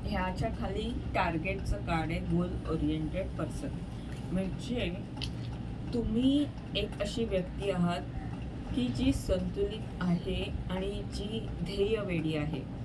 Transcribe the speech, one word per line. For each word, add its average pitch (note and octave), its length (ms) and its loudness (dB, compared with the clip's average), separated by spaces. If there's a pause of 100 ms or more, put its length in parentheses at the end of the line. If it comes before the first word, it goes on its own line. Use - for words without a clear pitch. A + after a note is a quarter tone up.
ह्याच्या F#3+ 460 2 (100)
खाली F#3+ 340 0 (220)
टार्गेटचं F3+ 600 2
कार्ड D#3+ 340 0
आहे, E3+ 80 2
गोल F3 300 2 (200)
ओरिएंटेड D#3 580 0
पर्सन. - 400 -2 (640)
म्हणजे F#3+ 640 0 (1000)
तुम्ही B3 520 4 (300)
एक - 260 -2
अशी D5+ 240 0
व्यक्ती F#3+ 460 0
आहात F3 300 4 (760)
की B3 120 2
जी A#3+ 260 4
संतुलित G3+ 880 0
आहे F3+ 500 2 (180)
आणि F#3+ 340 -2 (120)
जी G#3+ 320 -2 (160)
ध्येयवेडी F#3 720 0
आहे D3 500 -2